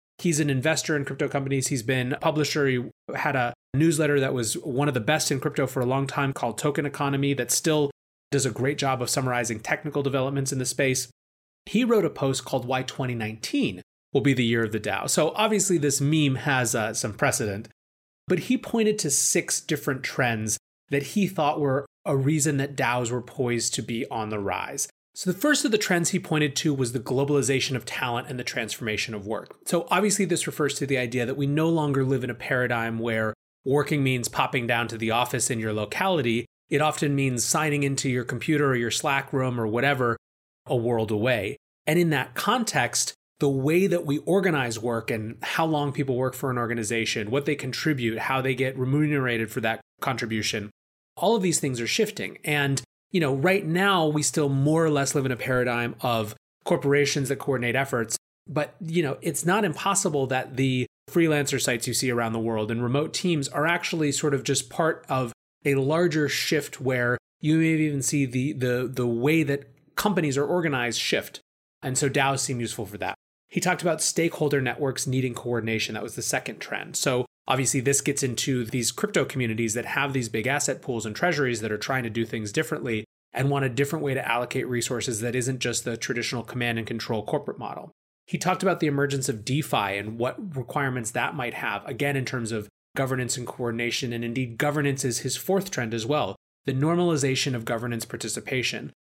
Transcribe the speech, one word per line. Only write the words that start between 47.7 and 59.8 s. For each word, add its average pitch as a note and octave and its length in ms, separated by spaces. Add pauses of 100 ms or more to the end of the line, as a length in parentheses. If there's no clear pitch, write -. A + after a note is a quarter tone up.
how C3+ 220
they C3 140
get C3 240
remunerated C3 720
for B2 120
that A2+ 180 (200)
contribution, A2 720 (460)
all G3+ 180
of G#3 80
these E3 160
things C3 220
are A#2 60
shifting. A2+ 580
And, C#3+ 360 (300)
you F#3 100
know, C#3 140
right F3+ 320
now F3+ 400
we D3+ 160
still D3 260
more D3 360
or D#3+ 60
less C#3 240
live C3+ 120
in C3 60
a A#2+ 40
paradigm B2 640
of A2+ 340 (300)
corporations C#3+ 640
that C3+ 60
coordinate A#2+ 400
efforts. B2+ 400 (300)
But, D3 340
you E3 220
know, C#3+ 200
it's D3+ 220
not G3 200
impossible E3 640